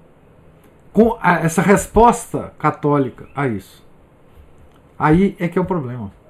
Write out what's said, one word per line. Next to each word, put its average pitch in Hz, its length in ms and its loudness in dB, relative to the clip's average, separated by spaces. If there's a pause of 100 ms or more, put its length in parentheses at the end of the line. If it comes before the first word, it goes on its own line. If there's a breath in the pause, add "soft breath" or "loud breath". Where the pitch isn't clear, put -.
(920)
com, 220 280 2
a, 175 140 2
essa 160 260 -2
resposta 202 960 2
católica 147 800 -2
a 139 120 -4
isso? - 380 -10 (1120)
Aí 175 420 2
é 175 80 -4
que 175 120 -4
é - 20 2
o 175 40 -2
problema. 123 460 -8 (180)